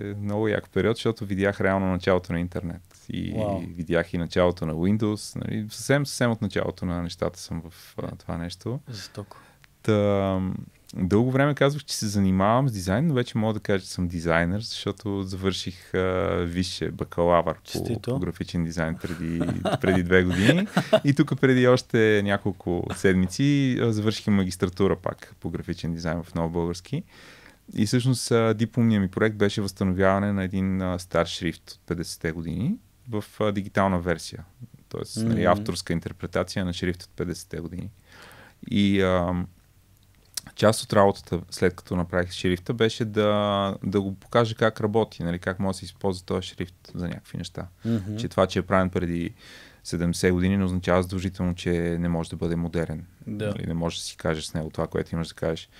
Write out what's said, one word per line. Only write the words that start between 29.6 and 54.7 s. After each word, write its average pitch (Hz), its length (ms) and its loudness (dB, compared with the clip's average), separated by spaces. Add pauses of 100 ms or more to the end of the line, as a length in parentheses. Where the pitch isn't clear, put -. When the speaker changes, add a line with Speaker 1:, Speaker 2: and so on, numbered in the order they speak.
Speaker 1:
възстановяване 95 680 2
на 98 120 0
един, 95 380 -2
а, 90 160 -2
стар 85 280 0
шрифт - 440 -6
от - 160 -20
петдесетте 85 460 -4
години 85 460 -4 (320)
в, 107 140 -4 (160)
а, 107 120 2
дигитална 98 480 0
версия. 87 440 -4 (440)
Тоест, - 280 -8
нали, 113 240 0
Speaker 2:
Мгм. 87 100 4
Speaker 1:
авторска 92 420 -4
интерпретация 90 720 -4
на 90 80 -2
шрифт 90 300 -4
от - 80 -20
петдесетте - 500 -8
години. 87 300 -10 (800)
И, 98 320 4
а, 90 420 2 (1080)
част - 280 4
от - 100 -6
работата, 98 480 4 (100)
след 90 260 0
като - 200 -6
направих 90 360 -2
шрифта, 92 420 -2
беше 113 300 0
да, 104 800 2
да 95 180 2
го 98 140 -4
покажа 113 400 0
как 113 260 0
работи, 107 420 0
нали, 85 160 -2
как 92 200 -4
може 95 160 -2
да - 40 -8
се - 60 -14
използва 92 420 -6
този 92 220 -2
шрифт - 260 -10 (200)
за 90 140 -6
някакви - 300 -10
неща. 87 280 -10 (180)
Speaker 2:
Мгм. 107 320 -2
Speaker 1:
Че 117 120 -6
това, 95 180 2
че 95 120 -2
е 90 40 2
правен 92 280 2
преди 87 440 -2 (500)
седемдесет 87 480 2
години, 92 240 2
не 98 80 2
означава 90 380 2
задължително, 90 520 -2
че - 160 -4 (300)
не 87 80 0
може 82 220 -2
да 87 60 -8
бъде 85 200 -2
модерен. 82 500 -4 (200)
Speaker 2:
Да. 107 220 -6
Speaker 1:
Нали, 95 180 -6
не 87 80 -4
можеш 85 240 -2
да - 60 -10
си - 120 -12
кажеш 80 280 -2
с - 100 -12
него 80 160 -6